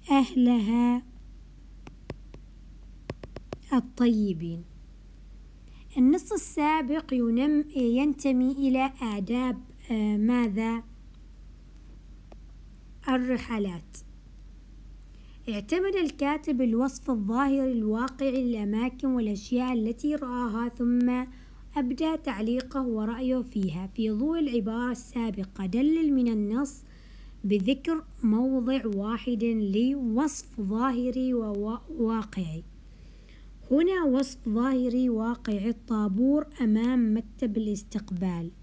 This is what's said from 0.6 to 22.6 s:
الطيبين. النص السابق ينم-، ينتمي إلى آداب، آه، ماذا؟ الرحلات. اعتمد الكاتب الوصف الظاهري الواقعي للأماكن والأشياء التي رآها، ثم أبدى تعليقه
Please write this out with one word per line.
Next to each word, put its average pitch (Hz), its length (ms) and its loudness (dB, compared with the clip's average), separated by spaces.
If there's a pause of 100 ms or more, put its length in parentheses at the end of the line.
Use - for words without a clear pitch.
الطيبين. 196 880 0 (1300)
النص 277 340 6
السابق 311 800 0
ينم-، 262 640 2
ينتمي 262 720 4
إلى 269 400 2 (100)
آداب، 233 600 -2 (300)
آه، 214 260 2
ماذا؟ 226 680 2 (2250)
الرحلات. 240 880 -2 (1500)
اعتمد 330 460 0
الكاتب 294 680 0
الوصف 254 480 0
الظاهري 262 600 2
الواقعي 247 720 0
للأماكن 233 640 -2
والأشياء 247 640 0
التي 233 420 0
رآها، 247 540 -2
ثم 247 560 2 (520)
أبدى 285 400 0
تعليقه 254 640 -2